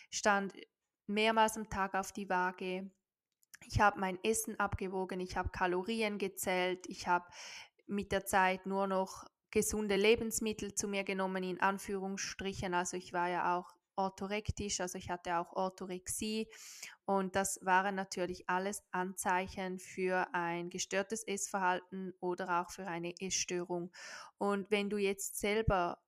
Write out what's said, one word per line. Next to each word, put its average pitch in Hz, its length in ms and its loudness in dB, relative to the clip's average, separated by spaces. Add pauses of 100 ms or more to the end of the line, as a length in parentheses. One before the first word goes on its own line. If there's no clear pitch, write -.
(100)
stand 202 420 4 (540)
mehrmals 220 500 6
am 214 140 -6
Tag 196 240 -2
auf 196 180 -2
die 196 160 -8
Waage. 185 640 -2 (760)
Ich - 140 2
habe 208 180 6
mein 190 240 -2
Essen 220 380 0
abgewogen, 190 600 -2
ich 185 180 -4
habe 185 100 -2
Kalorien 202 680 0
gezählt, 185 680 -2
ich - 220 -10
habe 175 180 2 (600)
mit 202 260 -4
der 196 140 0
Zeit 185 400 4
nur 196 200 2
noch 190 380 -2 (260)
gesunde 214 460 2
Lebensmittel 214 800 2
zu - 120 -2
mir 196 160 0
genommen, 190 400 0
in 185 180 -2
Anführungsstrichen. 196 1120 -2
Also 180 240 2
ich 190 160 -10
war 180 160 2
ja 175 280 2
auch - 160 -10 (220)
orthorektisch, 202 840 -2
also 180 160 -4
ich 185 140 -8
hatte 175 280 0
auch 175 160 -4
Orthorexie, 190 920 -2 (580)
und 190 300 2
das 196 280 0
waren 190 320 4
natürlich 185 540 -4
alles 190 440 0
Anzeichen 185 840 -2
für 185 560 0
ein 175 340 -2
gestörtes 190 580 -4
Essverhalten 185 920 -2
oder 180 400 0
auch 180 100 -4
für 190 160 -8
eine 170 320 -6
Essstörung. 180 720 -2 (460)
Und 202 340 0
wenn 202 200 2
du 208 80 0
jetzt 196 420 -2
selber 208 680 2